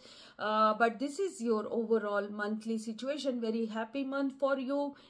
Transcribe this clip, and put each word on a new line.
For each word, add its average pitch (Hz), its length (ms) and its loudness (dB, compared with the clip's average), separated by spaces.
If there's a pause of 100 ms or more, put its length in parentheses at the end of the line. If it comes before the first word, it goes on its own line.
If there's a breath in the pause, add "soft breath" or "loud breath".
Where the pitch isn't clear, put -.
(400 loud breath)
Uh, 214 340 4
but 226 240 2
this 285 220 -4
is 370 220 -2
your 220 280 2
overall 208 600 0
monthly 214 480 -2
situation. 247 640 -4
Very 226 240 0
happy 226 400 -4
month 269 340 -2
for 277 180 2
you. 277 380 -2 (140 loud breath)